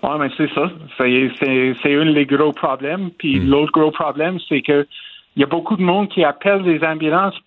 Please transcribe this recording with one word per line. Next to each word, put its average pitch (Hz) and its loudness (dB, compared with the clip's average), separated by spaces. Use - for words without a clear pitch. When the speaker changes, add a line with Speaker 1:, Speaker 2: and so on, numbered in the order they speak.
Speaker 1:
Ouais, 147 -2
mais 139 -2
c'est 147 0
ça. 160 -2
C'est, 131 2
c'est, 131 0
c'est 143 2
un 156 2
des 143 2
gros 143 2
problèmes. 151 -4
Puis 135 -2
Speaker 2:
Hmm. 131 0
Speaker 1:
l'autre 147 4
gros 156 4
problème, 156 -4
c'est 139 0
que 143 2
il - -6
y 139 6
a 139 2
beaucoup 165 -2
de 180 -2
monde 190 2
qui 180 0
appelle 196 0
les 165 2
ambulances 160 0